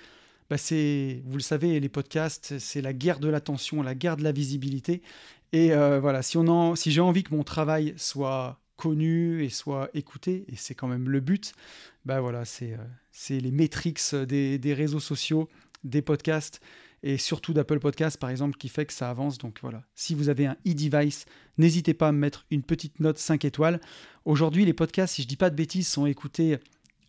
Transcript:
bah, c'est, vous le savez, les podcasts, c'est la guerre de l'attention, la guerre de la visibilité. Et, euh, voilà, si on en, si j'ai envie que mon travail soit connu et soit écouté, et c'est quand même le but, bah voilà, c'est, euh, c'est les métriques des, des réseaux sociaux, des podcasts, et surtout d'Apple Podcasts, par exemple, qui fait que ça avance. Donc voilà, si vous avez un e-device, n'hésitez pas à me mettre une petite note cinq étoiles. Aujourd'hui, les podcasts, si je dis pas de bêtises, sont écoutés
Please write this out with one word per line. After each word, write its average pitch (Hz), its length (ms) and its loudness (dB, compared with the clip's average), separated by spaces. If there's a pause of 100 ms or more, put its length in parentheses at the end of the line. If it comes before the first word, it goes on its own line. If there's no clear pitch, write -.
(500)
bah, 147 80 0
c'est, 143 680 0
vous 131 120 -6
le 135 60 -4
savez, 156 360 2
les 139 100 0
podcasts, 147 720 -4
c'est 139 220 -8
la 135 120 -4
guerre 139 260 0
de 147 100 0
l'attention, 151 520 -2
la 131 140 -4
guerre 160 220 -2
de 147 60 -4
la 151 80 2
visibilité. 139 720 -2 (520)
Et, 160 200 6
euh, 143 260 6
voilà, 135 220 2
si - 160 -2
on 165 100 6
en, 170 280 4
si 160 160 0
j'ai 151 100 4
envie 180 220 4
que 147 100 -6
mon 151 100 0
travail 156 540 0
soit 131 640 -4 (160)
connu 165 680 2
et 131 60 -2
soit 139 440 -6
écouté, 185 540 -6
et 123 80 -12
c'est - 200 -12
quand 131 120 -6
même 127 220 -2
le 139 100 2
but, 175 340 -2 (520)
bah 131 160 -2
voilà, 120 240 -4
c'est, 117 280 -10
euh, 113 100 -10 (280)
c'est - 280 -6
les 127 120 -2
métriques 156 480 0 (280)
des, 139 300 0
des 143 160 0
réseaux 147 260 0
sociaux, 156 500 -2 (340)
des 143 180 0
podcasts, 156 600 -2 (420)
et 139 140 0
surtout - 360 -4
d'Apple 147 260 2
Podcasts, 151 400 -2
par 127 120 -4
exemple, 139 260 -2
qui 135 100 -10
fait 151 180 -4
que - 80 -12
ça 123 160 -4
avance. 127 280 -4
Donc 113 240 -12
voilà, 117 220 -10 (100)
si - 220 -4
vous 147 140 0
avez 139 180 2
un 131 100 -4 (100)
e-device, 147 580 0 (320)
n'hésitez 160 360 6
pas 160 140 2
à 151 40 4
me 147 60 2
mettre 143 320 -2
une 143 140 0
petite - 360 -4
note 156 200 2
cinq 151 260 0
étoiles. 160 340 2 (460)
Aujourd'hui, 160 400 4
les 170 80 4
podcasts, 175 420 0
si 143 60 -4
je 123 60 -6
dis 135 80 -6
pas 180 160 2
de 147 40 -6
bêtises, 165 320 -2
sont 147 200 0
écoutés 147 500 0 (520)